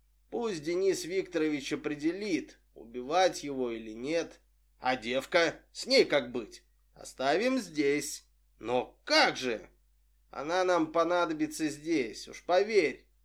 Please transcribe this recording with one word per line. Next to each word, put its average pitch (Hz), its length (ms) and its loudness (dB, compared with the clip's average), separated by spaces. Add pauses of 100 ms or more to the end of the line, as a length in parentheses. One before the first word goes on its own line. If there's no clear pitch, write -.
(300)
"Пусть 214 320 -4
Денис 175 420 0
Викторович 156 720 -2
определит, 156 840 -4 (160)
убивать 139 680 0
его 131 260 -4
или 113 220 -8
нет. 156 480 -4 (380)
А 127 180 -2
девка, 131 640 0 (120)
с - 120 -12
ней 247 220 6
как 127 260 0
быть? 117 300 -8 (320)
Оставим 202 640 0
здесь". 147 680 -2 (340)
"Но 117 460 -2
как 262 320 4
же?" 123 320 -4 (600)
"Она 170 340 -2
нам 165 280 2
понадобится 160 760 0
здесь, 143 600 -4
уж - 160 -16
поверь". 185 640 2 (180)